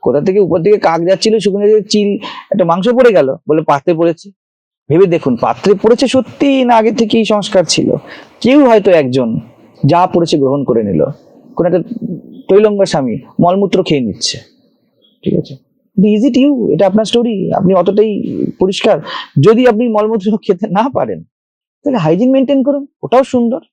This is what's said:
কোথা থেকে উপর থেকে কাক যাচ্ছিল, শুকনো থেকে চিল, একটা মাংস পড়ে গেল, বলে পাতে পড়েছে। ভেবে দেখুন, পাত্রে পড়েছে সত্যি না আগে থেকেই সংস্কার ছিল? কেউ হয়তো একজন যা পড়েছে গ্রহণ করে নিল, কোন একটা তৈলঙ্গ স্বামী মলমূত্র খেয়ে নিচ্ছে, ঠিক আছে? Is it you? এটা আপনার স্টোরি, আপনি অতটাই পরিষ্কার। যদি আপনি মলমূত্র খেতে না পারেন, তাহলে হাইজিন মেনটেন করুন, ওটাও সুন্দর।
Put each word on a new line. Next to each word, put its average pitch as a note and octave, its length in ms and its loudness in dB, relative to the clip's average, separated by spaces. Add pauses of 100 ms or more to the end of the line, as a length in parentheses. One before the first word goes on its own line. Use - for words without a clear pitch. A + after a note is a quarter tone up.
কোথা B2+ 180 0
থেকে F#3+ 200 0
উপর F3 220 0
থেকে G3+ 160 2
কাক E3 220 0
যাচ্ছিল, F#3+ 380 0
শুকনো G3+ 280 -2
থেকে G#3+ 160 2
চিল, G3+ 320 -2 (380)
একটা F#3+ 120 0
মাংস F3 240 -2
পড়ে A#3+ 240 4
গেল, C#3 220 2 (140)
বলে D#3 140 0
পাতে D#3 320 0
পড়েছে। E3+ 360 -4 (580)
ভেবে E3+ 180 4
দেখুন, C#3+ 300 -2
পাত্রে C3 380 0
পড়েছে A3+ 320 0
সত্যি C4+ 580 0
না A#3+ 120 2
আগে A3 160 2
থেকেই A3+ 320 0
সংস্কার G3 400 0
ছিল? - 300 -2 (460)
কেউ C4+ 260 4
হয়তো G#3+ 240 4
একজন C3 500 0 (460)
যা E3+ 200 2
পড়েছে E3+ 320 0
গ্রহণ C#3 260 0
করে A#2 180 0
নিল, F2 220 0 (520)
কোন E3+ 100 -2
একটা F3 160 0 (680)
তৈলঙ্গ G3+ 360 2
স্বামী C3+ 340 -4 (220)
মলমূত্র F#3 420 0
খেয়ে D3+ 180 0
নিচ্ছে, - 380 -6 (880)
ঠিক - 100 -2
আছে? - 220 -6 (440)
Is G#3+ 320 2
it B3+ 140 2
you? B3+ 280 0
এটা F#3 120 2
আপনার G#3 180 0
স্টোরি, A3 480 -2
আপনি F#3 220 0
অতটাই G3 480 0 (360)
পরিষ্কার। F#3+ 400 0 (420)
যদি A3 260 4
আপনি A#3+ 220 2
মলমূত্র G#3+ 480 -2
খেতে F#3 300 -4
না A3 280 -2
পারেন, F#2+ 280 -6 (640)
তাহলে C4 140 -2
হাইজিন F3+ 320 0
মেনটেন C4+ 320 0
করুন, C#4 240 -2 (160)
ওটাও B3 220 0
সুন্দর। A#3+ 360 -2 (120)